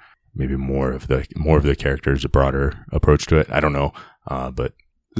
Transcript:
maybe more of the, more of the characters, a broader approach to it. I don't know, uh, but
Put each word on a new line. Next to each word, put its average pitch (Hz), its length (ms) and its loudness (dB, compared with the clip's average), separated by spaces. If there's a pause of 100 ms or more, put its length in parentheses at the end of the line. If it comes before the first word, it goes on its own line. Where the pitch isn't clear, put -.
(340)
maybe 67 220 -4
more 67 360 -2
of 65 140 -10
the, 65 280 -2
more 78 220 2
of 71 80 4
the 71 100 2
characters, 71 480 -2
a 67 60 -6
broader 69 460 2 (180)
approach 73 340 2
to 80 120 4
it. 76 120 0
I 73 100 0
don't 76 120 2
know, 71 220 -2 (340)
uh, 65 220 -6
but 64 240 -6 (460)